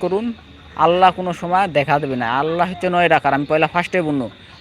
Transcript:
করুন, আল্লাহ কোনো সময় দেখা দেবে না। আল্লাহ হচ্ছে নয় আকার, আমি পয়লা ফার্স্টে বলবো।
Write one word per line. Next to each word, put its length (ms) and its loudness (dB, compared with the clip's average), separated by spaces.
করুন, 320 -2
আল্লাহ 340 4
কোনো 220 -6
সময় 360 -2
দেখা 300 0
দেবে 180 -4
না। 220 -2
আল্লাহ 320 0
হচ্ছে 200 -4
নয় 180 2
আকার, 260 2
আমি 120 -2
পয়লা 200 0
ফার্স্টে 360 -2
বলবো। 280 -4